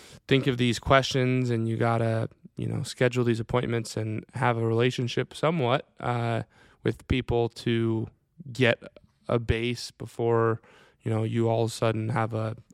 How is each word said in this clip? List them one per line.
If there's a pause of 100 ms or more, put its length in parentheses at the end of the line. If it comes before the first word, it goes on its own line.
(260)
think
of
these
questions
and
you
gotta, (260)
you
know,
schedule
these
appointments
and
have
a
relationship
somewhat, (140)
uh, (400)
with
people
to (420)
get (440)
a
base
before, (420)
you
know,
you
all
of
a
sudden
have
a, (200)